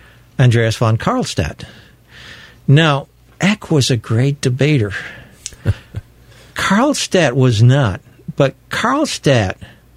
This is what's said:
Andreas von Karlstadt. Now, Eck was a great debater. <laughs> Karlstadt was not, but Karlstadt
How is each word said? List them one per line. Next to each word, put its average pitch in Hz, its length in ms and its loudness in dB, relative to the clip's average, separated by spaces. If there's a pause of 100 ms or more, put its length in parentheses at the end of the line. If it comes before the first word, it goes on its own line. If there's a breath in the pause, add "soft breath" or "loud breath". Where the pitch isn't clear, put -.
(380 soft breath)
Andreas 117 380 2
von 113 220 0
Karlstadt. - 640 -6 (1040 loud breath)
Now, 143 400 2 (320)
Eck 202 300 -2
was 143 200 2
a 131 60 2
great 120 440 -2
debater. 131 520 0 (720 loud breath)
<laughs> - 100 0 (800 loud breath)
Karlstadt 196 800 0
was 127 300 2
not, 123 380 4 (360)
but 135 180 0 (160)
Karlstadt 151 880 0 (400 loud breath)